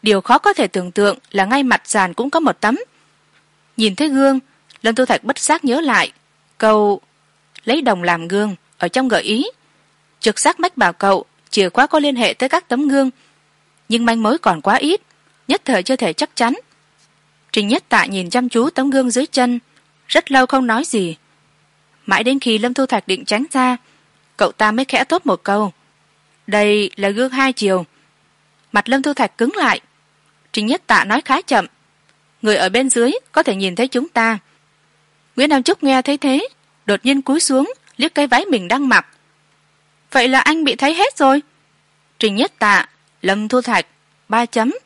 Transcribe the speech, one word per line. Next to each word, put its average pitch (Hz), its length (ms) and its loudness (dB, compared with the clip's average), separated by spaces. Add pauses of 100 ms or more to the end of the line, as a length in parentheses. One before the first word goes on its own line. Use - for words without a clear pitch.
Điều 208 180 2
khó 247 180 4
có 403 140 2
thể 277 140 0
tưởng 180 240 -6
tượng 202 280 0 (120)
là 190 140 0
ngay 254 180 0
mặt 247 220 0
sàn 185 300 -2
cũng 247 160 -6
có 330 100 0
một 269 200 -2
tấm. 233 180 0 (960)
Nhìn 214 200 0
thấy 302 120 0
gương, 269 300 2 (440)
Lâm 226 120 0
Thu 254 100 2
Thạch 240 200 -2
bất 254 140 -4
giác 311 260 -2
nhớ 269 160 0
lại 233 320 0 (460)
câu 214 420 2 (640)
"lấy 277 180 0
đồng 208 200 0
làm 170 260 0
gương" 202 280 -2 (220)
ở 175 100 -4
trong 262 200 0
gợi 208 140 0
ý. 226 240 -2 (760)
Trực - 200 -2
giác 294 200 0
mách - 160 -4
bảo 190 160 2
cậu 196 320 0 (260)
chìa 190 180 2
khóa 254 180 2
có 311 120 0
liên 285 180 0
hệ 220 180 0
tới - 140 -4
các - 200 -2
tấm 277 200 0
gương, 269 220 2 (760)
nhưng 233 160 0
manh 233 180 0
mối 226 160 2
còn 170 220 0
quá 196 140 2
ít, 302 260 0 (480)
nhất - 160 0
thời 214 180 0
chưa 262 140 -2
thể 196 160 -2
chắc - 240 -8
chắn. 240 180 2 (1000)
Trình 208 160 -2
Nhất 285 200 0
Tạ 202 160 2
nhìn 185 260 -6
chăm 247 180 0
chú 240 220 0
tấm 269 200 -2
gương 262 200 0
dưới 254 160 -2
chân, 247 320 -2 (500)
rất - 240 0
lâu 262 140 6
không 262 200 0
nói 233 180 0
gì. 180 320 -4 (880)
Mãi 214 180 0
đến 262 160 0
khi 220 180 0
Lâm 247 160 -2
Thu 269 120 0
Thạch 220 220 -2
định 190 160 -4
tránh 214 280 -2
ra, 254 240 0 (600)
cậu 190 160 0
ta 214 200 0
mới 247 120 -2
khẽ 262 200 -2
thốt 339 220 -2
một 202 180 0
câu, 202 280 -2 (760)
"Đây 208 500 0
là 196 120 -2
gương 233 220 -2
hai 262 220 0
chiều." 190 340 -2 (840)
Mặt 208 160 0
Lâm 269 140 0
Thu 294 120 -2
Thạch 233 240 -2
cứng 262 180 -2
lại. 247 240 0 (720)
Trình 214 140 -4
Nhất 285 200 -2
Tạ 202 180 4
nói 214 200 0
khá 277 180 0
chậm, 208 240 0 (760)
"Người 214 140 2
ở 185 120 2
bên 247 220 0
dưới 247 220 0 (200)
có 320 100 2
thể 214 140 -2
nhìn 190 200 -4
thấy 247 120 0
chúng 262 200 -4
ta." 226 300 0 (960)
Nguyễn 294 140 2
Nam 277 120 2
Trúc 381 200 -2
nghe 269 200 2
thấy 285 160 -2
thế, 294 300 0 (380)
đột 202 160 -2
nhiên 277 200 0
cúi 294 180 0
xuống, 285 320 0 (240)
liếc 330 180 -2
cái 294 120 0
váy 247 180 0
mình 226 240 -2
đang 269 200 0
mặc. 208 180 2 (1040)
"Vậy 247 180 2
là 262 120 4
anh 311 240 0
bị 269 120 -2
thấy 285 180 0
hết 415 240 -2
rồi." 277 240 4 (760)
Trình 208 180 0
Nhất 285 220 -2
Tạ, 208 280 2 (360)
"Lâm 202 260 -2
Thu 247 120 0
Thạch, 226 260 -2 (420)
ba 233 180 0
chấm." 233 260 -2 (140)